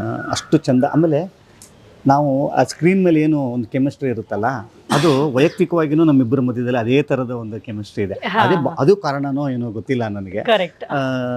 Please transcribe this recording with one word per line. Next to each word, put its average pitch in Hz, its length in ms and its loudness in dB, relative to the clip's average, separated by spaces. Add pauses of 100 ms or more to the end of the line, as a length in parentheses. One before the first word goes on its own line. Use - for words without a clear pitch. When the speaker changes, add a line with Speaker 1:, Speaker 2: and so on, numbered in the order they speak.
(300)
Speaker 1:
ಅಷ್ಟು - 260 -2
ಚಂದ. 127 280 2
ಆಮೇಲೆ 160 560 0 (680)
ನಾವು 139 420 2
ಆ 131 140 2
ಸ್ಕ್ರೀನ್ 185 420 2
ಮೇಲೆ 160 160 4
ಏನು 147 320 0
ಒಂದು 120 160 -4
ಕೆಮಿಸ್ಟ್ರಿ 135 420 -2
ಇರುತ್ತಲ್ಲ, 107 360 -4 (440)
ಅದು 147 420 2
ವೈಯಕ್ತಿಕವಾಗಿನೂ 160 720 2
ನಮ್ಮಿಬ್ಬರ 135 360 4
ಮಧ್ಯದಲ್ಲಿ 123 380 -2
ಅದೇ 123 240 2
ಥರದ 127 280 -2
ಒಂದು 113 300 -10
ಕೆಮಿಸ್ಟ್ರಿ 104 440 -6
ಇದೆ. 95 100 -4
Speaker 2:
ಹಾ. 196 320 0
Speaker 1:
ಅದೇ 185 100 4
ಬ-, 160 220 -2
ಅದು 156 180 6
ಕಾರಣನೋ 139 520 -4
ಏನೋ 120 220 -4
ಗೊತ್ತಿಲ್ಲ 113 380 -4
ನನಗೆ. 101 320 -8
Speaker 2:
ಕರೆಕ್ಟ್. 202 440 -2
Speaker 1:
ಆ, 143 120 -6 (400)